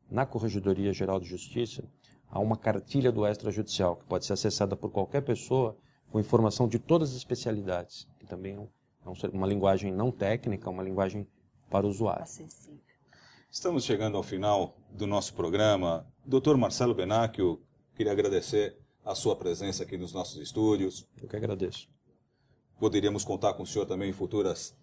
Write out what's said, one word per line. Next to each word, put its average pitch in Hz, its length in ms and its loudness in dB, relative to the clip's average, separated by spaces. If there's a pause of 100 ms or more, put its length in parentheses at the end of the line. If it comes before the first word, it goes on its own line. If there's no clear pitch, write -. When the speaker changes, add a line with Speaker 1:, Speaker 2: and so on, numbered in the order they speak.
(100)
Speaker 1:
na 123 140 0
Corregedoria 98 680 0
Geral 95 260 0
de 87 80 -12
Justiça, 107 560 -6 (440)
há 98 120 -4
uma 110 160 2
cartilha 117 560 2
do 104 140 2
extrajudicial, 104 680 0
que - 100 -20
pode 87 180 -2
ser - 80 -2
acessada 98 420 0
por - 160 -8
qualquer 104 300 -2
pessoa, 127 560 0 (340)
com 110 80 0
informação 113 480 4
de 113 120 0
todas 160 320 4
as 127 60 -8
especialidades, 104 920 -4 (100)
que - 80 -20
também 95 300 -10
é - 20 -12
um, 104 100 -14 (380)
é - 40 -10
um 90 40 -8
ser-, 98 160 -4
uma 95 160 2
linguagem 98 460 4
não 113 180 2
técnica, 104 600 -2
uma 92 120 -6
linguagem 95 440 -2 (440)
para 98 160 4
o 104 40 4
usuário. 98 320 -2
Speaker 2:
Acessível. - 580 -18 (680)
Speaker 3:
Estamos 170 340 -2
chegando 107 320 0
ao 92 60 -2
final 98 520 0 (160)
do 101 160 -4
nosso 101 280 -2
programa. 90 720 2 (180)
Doutor 135 320 4
Marcelo 120 380 2
Benacchio, 101 680 2 (340)
queria 104 180 0
agradecer 101 680 0 (260)
a 98 100 -6
sua 104 220 0
presença 92 460 -4
aqui 90 160 -8
nos 87 160 -10
nossos 92 260 -8
estúdios. 101 680 0 (140)
Speaker 1:
Eu - 80 -14
que 107 80 -8
agradeço. 101 500 -4 (920)
Speaker 3:
Poderíamos 101 440 2
contar 98 280 0
com - 100 -8
o 87 40 -8
senhor 101 180 -2
também 95 240 -4
em 92 60 -4
futuras 92 680 -2